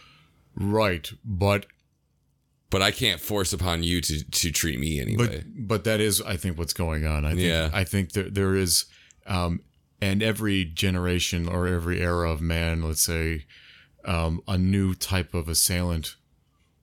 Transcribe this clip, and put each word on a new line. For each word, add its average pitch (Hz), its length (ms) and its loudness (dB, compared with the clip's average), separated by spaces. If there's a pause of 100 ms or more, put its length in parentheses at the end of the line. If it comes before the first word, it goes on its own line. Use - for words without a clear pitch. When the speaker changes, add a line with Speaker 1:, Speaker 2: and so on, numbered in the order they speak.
(560)
Speaker 1:
Right, 98 560 0 (120)
but 101 420 0 (1040)
Speaker 2:
But 95 120 2
I 104 100 4
can't 101 300 0
force 101 320 0
upon 85 300 0
you 85 180 2
to, 76 280 -4
to 85 220 0
treat 71 280 -2
me 76 200 -2
anyway. 110 280 0
Speaker 1:
But, - 400 -8
but 101 180 0
that 110 160 2
is, 107 200 2
I 101 140 -6
think, 85 220 -4
what's 82 160 -4
going 80 320 -2
on. 76 200 0
I 78 40 0
think, 87 120 0
Speaker 2:
Yeah. 82 320 2
Speaker 1:
I 98 120 0
think 98 280 -2
that 95 220 -4
there 95 200 2
is, 92 300 2 (400)
um, 87 360 -2 (400)
and 101 200 2
every 104 440 0
generation 90 840 0
or 87 200 0
every 87 340 0
era 87 280 2
of 80 120 -2
man, 82 420 0
let's 80 180 -2
say, 82 440 0 (600)
um, 85 420 0
a 95 100 0
new 95 360 4
type 90 400 -2
of 82 160 -2
assailant 85 640 0 (680)